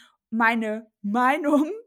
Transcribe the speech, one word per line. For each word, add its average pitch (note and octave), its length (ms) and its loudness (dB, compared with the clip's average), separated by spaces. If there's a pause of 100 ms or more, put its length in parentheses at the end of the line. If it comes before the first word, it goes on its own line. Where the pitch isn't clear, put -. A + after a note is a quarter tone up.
(300)
meine A3+ 600 -2 (100)
Meinung C#4+ 680 0 (160)